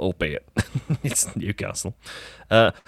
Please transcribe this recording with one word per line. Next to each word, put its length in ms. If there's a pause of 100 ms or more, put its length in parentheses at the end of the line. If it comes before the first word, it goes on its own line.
albeit 440 (300)
<laughs> 300
it's 320
Newcastle. 580 (560)
Uh, 220 (160)